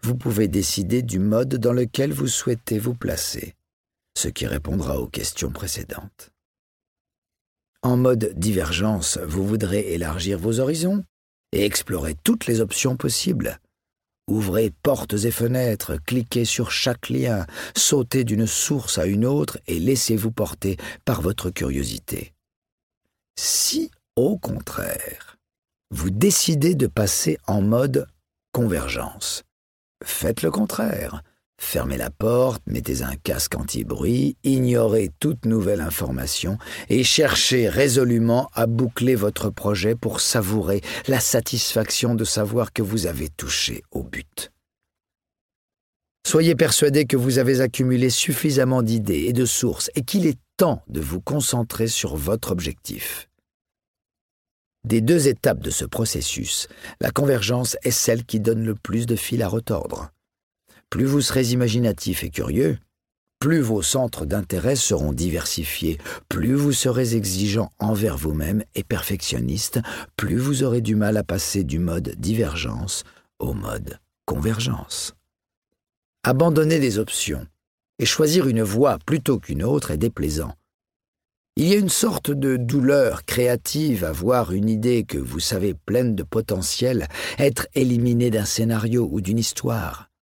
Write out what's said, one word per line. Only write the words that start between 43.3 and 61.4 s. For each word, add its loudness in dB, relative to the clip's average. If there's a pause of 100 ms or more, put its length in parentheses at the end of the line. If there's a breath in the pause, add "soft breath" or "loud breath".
touché -4
au -6
but. -12 (1700)
Soyez 6
persuadé 4
que 2
vous 4
avez 4
accumulé 2
suffisamment 2
d'idées 0
et 0
de 2
sources 0
et -2
qu'il 2
est 0 (200)
temps 2
de -4
vous -4
concentrer 0
sur -4
votre -2
objectif. -6 (1500)
Des 4
deux 4
étapes 2
de -4
ce -4
processus, -4 (320 loud breath)
la 0
convergence 0
est 0
celle 2
qui -2
donne 2
le 0
plus -2
de 0
fil -2
à 0
retordre. -4 (760 soft breath)
Plus 0
vous 2
serez 2